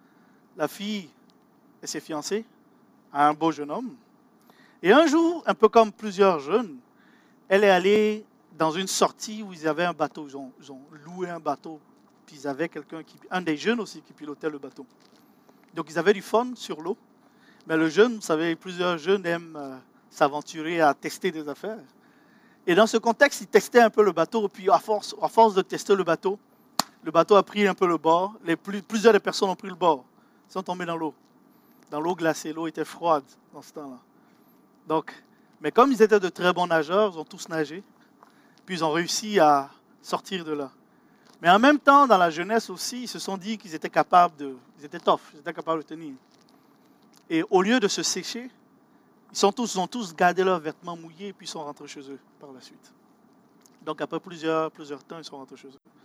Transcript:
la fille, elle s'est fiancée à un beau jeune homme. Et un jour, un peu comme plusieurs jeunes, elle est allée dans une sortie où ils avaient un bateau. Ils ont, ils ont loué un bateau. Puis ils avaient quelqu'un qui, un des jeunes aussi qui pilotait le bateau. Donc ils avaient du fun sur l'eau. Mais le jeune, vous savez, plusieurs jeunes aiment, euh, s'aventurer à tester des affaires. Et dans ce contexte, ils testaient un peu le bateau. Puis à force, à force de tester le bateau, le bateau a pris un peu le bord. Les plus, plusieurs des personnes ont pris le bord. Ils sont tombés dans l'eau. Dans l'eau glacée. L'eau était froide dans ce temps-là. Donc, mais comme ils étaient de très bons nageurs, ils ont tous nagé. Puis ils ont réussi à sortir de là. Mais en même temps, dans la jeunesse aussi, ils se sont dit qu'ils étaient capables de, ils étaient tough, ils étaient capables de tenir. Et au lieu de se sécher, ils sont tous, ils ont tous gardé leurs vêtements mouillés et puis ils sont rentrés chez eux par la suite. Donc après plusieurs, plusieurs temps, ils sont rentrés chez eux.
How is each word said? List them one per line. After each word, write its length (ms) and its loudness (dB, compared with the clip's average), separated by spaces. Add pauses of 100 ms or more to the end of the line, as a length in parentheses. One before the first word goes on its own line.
(560)
la 120 -4
fille, 420 -10 (720)
elle 60 -14
s'est 120 -8
fiancée 460 -8 (680)
à 160 4
un 60 2
beau 180 0
jeune 180 -8
homme. 240 -8 (880)
Et 100 4
un 140 8
jour, 400 2
un 80 0
peu 140 4
comme 240 6
plusieurs 480 2
jeunes, 380 -2 (720)
elle 160 4
est 60 6
allée 540 2 (340)
dans 120 0
une 160 -6
sortie 560 -4
où 100 -14
ils 160 -6
avaient 160 -2
un 80 -2
bateau. 340 -6
Ils 100 -16
ont, 220 -14
ils 140 -20
ont 80 -20 (240)
loué 240 -10
un 100 -10
bateau. 400 -6 (460)
Puis 120 -20
ils 120 -10
avaient 200 -4
quelqu'un 340 -16
qui, 160 -20 (120)
un 120 -6
des 140 -4
jeunes 240 -2
aussi 200 -12
qui 120 -20
pilotait 380 -10
le 80 -14
bateau. 280 -18 (880)
Donc 160 -10
ils 80 -4
avaient 160 2
du 80 -6
fun 320 -2
sur 260 -12
l'eau. 160 -6 (720)
Mais 100 -2
le 140 2
jeune, 260 4
vous 60 -12
savez, 340 -2
plusieurs 400 -4
jeunes 300 -2
aiment, 300 -6
euh, 220 -14 (300)
s'aventurer 720 -2
à 140 6
tester 360 -6
des 180 -10
affaires. 360 -10 (840)
Et 80 2
dans 120 8
ce 100 -2
contexte, 460 2
ils 40 -14
testaient 340 4
un 100 6
peu 120 2
le 100 4
bateau. 360 0
Puis 220 -2
à 80 6
force, 420 -4
à 80 -2
force 260 6
de 80 2
tester 320 0
le 100 0
bateau, 340 -2 (640)
le 80 -8
bateau 260 6
a 60 8
pris 240 0
un 80 2
peu 120 0
le 120 2
bord. 360 0 (100)
Les 120 0
plus, 260 -10
plusieurs 300 4
des 80 4
personnes 300 -2
ont 60 -4
pris 120 -16
le 60 -12
bord. 300 2 (440)
Ils 40 -20
sont 100 -6
tombés 240 -8
dans 100 -6
l'eau. 180 -6 (760)
Dans 100 -6
l'eau 160 -2
glacée. 360 -4
L'eau 140 -8
était 180 -8
froide 400 0 (280)
dans 100 -20
ce 100 -20
temps-là. 260 -16 (880)
Donc, 240 -4 (480)
mais 120 -6
comme 180 6
ils 100 0
étaient 200 6
de 80 -4
très 240 0
bons 140 0
nageurs, 480 0
ils 40 -12
ont 60 -10
tous 240 -16
nagé. 340 -6 (840)
Puis 120 -8
ils 80 -4
ont 80 -2
réussi 480 -2
à 300 4 (320)
sortir 420 -8
de 80 -8
là. 180 -8 (720)
Mais 80 4
en 80 8
même 200 4
temps, 280 6
dans 120 6
la 120 4
jeunesse 400 -4
aussi, 320 -10
ils 60 -12
se 100 -12
sont 180 -8
dit 220 -10
qu'ils 160 -16
étaient 160 -10
capables 460 2
de, 200 -12 (220)
ils 60 -20
étaient 160 -14
tough, 200 2 (140)
ils 60 -20
étaient 120 -12
capables 300 -6
de 40 -16
tenir. 280 -16 (1120)
Et 220 -2
au 120 4
lieu 160 2
de 100 0
se 140 -4
sécher, 480 -8 (800)
ils 60 -14
sont 160 2
tous, 220 -6
ils 40 -4
ont 80 -2
tous 280 -10
gardé 300 2
leurs 160 0
vêtements 360 -12
mouillés 320 -16
et 40 -14
puis 140 -20
ils 40 -14
sont 120 -12
rentrés 260 -14
chez 120 -18 (100)
eux 80 -16 (220)
par 120 -20
la 80 -20
suite. 320 -20 (880)
Donc 180 -10
après 200 -8
plusieurs, 500 -4
plusieurs 340 -16
temps, 140 -18
ils 60 -20
sont 120 -18
rentrés 200 -20
chez 120 -20
eux. 120 -20 (240)